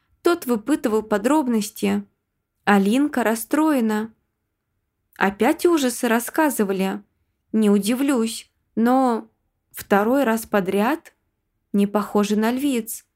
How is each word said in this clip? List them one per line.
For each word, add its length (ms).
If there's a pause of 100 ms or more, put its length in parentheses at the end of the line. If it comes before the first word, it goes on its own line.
(200)
тот 240
выпытывал 580
подробности. 1000 (600)
Алинка 600
расстроена. 880 (1040)
«Опять 480
ужасы 440
рассказывали?» 960 (500)
«Не 180
удивлюсь, 840 (220)
но 560 (400)
второй 540
раз 200
подряд 680 (580)
не 140
похоже 500
на 140
львиц». 640